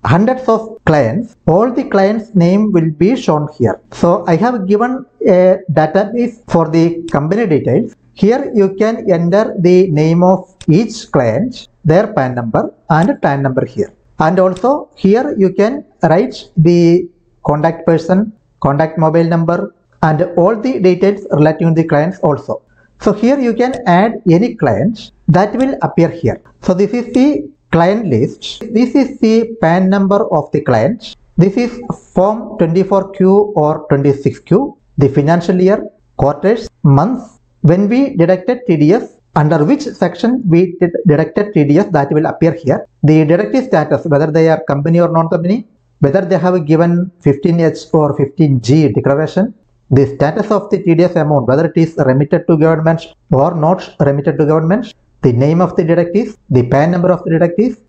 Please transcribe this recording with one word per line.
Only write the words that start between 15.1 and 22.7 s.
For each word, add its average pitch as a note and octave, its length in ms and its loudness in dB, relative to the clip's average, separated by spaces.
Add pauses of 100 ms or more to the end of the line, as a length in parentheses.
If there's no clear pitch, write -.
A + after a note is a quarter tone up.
you F#3+ 160 0
can B3 320 -2 (180)
write F3+ 540 0
the F3 500 4 (380)
contact D3+ 400 -2
person, F#3 480 0 (260)
contact D3 380 -2
mobile E3 260 2
number, E3+ 500 -2 (280)
and D#3 220 0 (120)
all G3 220 2
the B3+ 240 -4
details F#3 500 0
relating D#3+ 440 2
to E3 60 2
the E3 60 -2
clients D#3 320 -2
also. - 420 -4 (380)